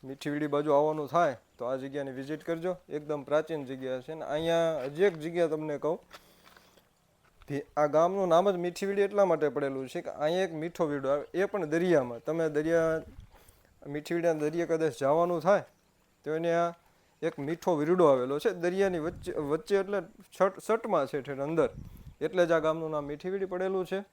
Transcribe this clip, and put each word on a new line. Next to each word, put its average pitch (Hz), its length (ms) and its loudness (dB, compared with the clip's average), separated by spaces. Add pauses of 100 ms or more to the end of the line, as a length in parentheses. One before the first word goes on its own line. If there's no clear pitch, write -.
મીઠી 135 260 -8
વીડી 147 180 -2
બાજુ 147 260 2
આવવાનું 151 340 2
થાય 143 300 2 (200)
તો 123 80 -8
આ 131 120 -2
જગ્યાની 139 340 -6
વિઝિટ 139 320 -8
કરજો. 170 340 -4 (120)
એકદમ 147 340 -6
પ્રાચીન 147 420 -2
જગ્યા 131 360 -6
છે. 156 140 -12
ને 156 100 -10
અહીંયા 165 600 0
હજી 147 180 0
એક 196 140 4
જગ્યા 165 300 0
તમને 156 300 -2
કહું, 151 200 -2 (1500)
ભી-, 143 180 -6 (120)
આ 151 100 4
ગામનું 175 400 4
નામ 175 240 6
જ 185 40 0
મીઠી 175 300 -4
વીડી 202 160 0
એટલા 202 240 4
માટે 151 240 2
પડેલું 135 380 -4
છે 123 140 -8
કે - 80 -10
અહીંયા 170 340 0
એક 170 100 -4
મીઠો 165 320 -4
વીડો 143 240 -2
આવે, 143 240 0
એ 180 120 0
પણ 190 200 -4
દરિયામાં. 147 540 2
તમે 160 300 -2
દરિયા, 160 520 0 (880)
મીઠી 151 260 -6
વીડીના 170 200 2
દરિયા 156 320 0
કદાચ 160 340 0
જવાનું 165 420 2
થાય 175 240 4 (600)
તો 151 100 -2
એને 170 180 0
આ 170 200 0 (480)
એક 160 180 -2
મીઠો 165 360 0
વીરડો 165 320 4
આવેલો 135 320 4
છે 226 140 0
દરિયાની 180 460 0
વચ્ચે, 170 320 -8
વચ્ચે 156 440 -2
એટલે 196 240 0 (380)
સટ-, 190 220 2
સટમાં 214 480 0
છે 143 140 -4
ઠેઠ 135 180 -8
અંદર. 147 300 2 (520)
એટલે 175 240 2
જ 160 60 0
આ 165 80 4
ગામનું 156 320 -2
નામ 147 140 -4
મીઠી 147 240 -8
વીડી 190 160 -4
પડેલું 185 400 -2
છે. 190 140 -4 (140)